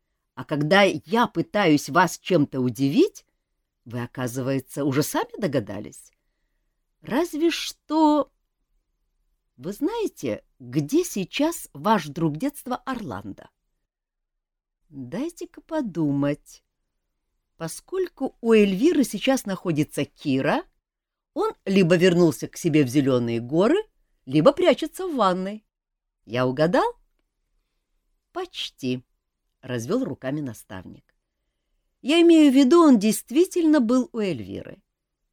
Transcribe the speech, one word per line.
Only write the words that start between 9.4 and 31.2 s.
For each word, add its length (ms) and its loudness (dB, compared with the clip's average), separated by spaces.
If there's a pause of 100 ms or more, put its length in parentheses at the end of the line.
Вы 160 -12
знаете, 720 -6 (160)
где 460 -2
сейчас 680 -6
ваш 340 -2
друг 300 -4
детства 380 -8
Орландо?" 720 -12 (1400)
"Дайте-ка 720 -12
подумать. 1000 -4 (920)
Поскольку 840 -8
у 120 2
Эльвиры 500 4
сейчас 420 -2
находится 600 -4
Кира, 580 -2 (720)
он 200 -2 (120)
либо 300 4
вернулся 520 2
к 100 -16
себе 260 2
в 40 0
Зеленые 520 0
горы, 380 0 (480)
либо 280 4
прячется 540 0
в 80 -6
ванной. 500 -2 (600)
Я 200 -2
угадал?" 540 0 (1300)
"Почти", — 720 -8 (580)
развел 420 -4
руками 360 -8
наставник. 760 -14 (840)